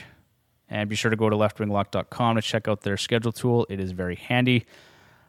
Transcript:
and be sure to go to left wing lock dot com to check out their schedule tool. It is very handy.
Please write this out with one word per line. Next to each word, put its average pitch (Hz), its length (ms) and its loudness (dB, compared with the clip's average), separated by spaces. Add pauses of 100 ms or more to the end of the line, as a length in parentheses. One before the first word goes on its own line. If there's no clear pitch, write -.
(680)
and 107 180 -4
be 107 80 -6
sure 113 140 0
to 110 80 2
go 110 120 2
to 107 60 2
left 104 240 0
wing 104 100 -2
lock 101 200 0
dot 92 220 -4
com 117 240 2
to 110 80 2
check - 240 -2
out 107 140 -2
their 98 140 -2
schedule 117 360 0
tool. 120 380 0
It 98 100 -6
is 92 120 -4
very 90 240 -6
handy. 123 500 2 (640)